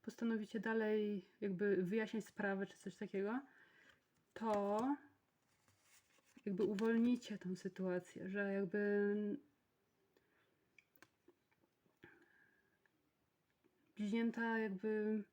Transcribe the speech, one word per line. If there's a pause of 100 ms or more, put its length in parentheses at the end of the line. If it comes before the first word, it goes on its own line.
postanowicie
dalej (160)
jakby
wyjaśniać
sprawę
czy
coś
takiego, (920)
to (1700)
jakby
uwolnicie
tą
sytuację,
że
jakby (4000)
bliźnięta
jakby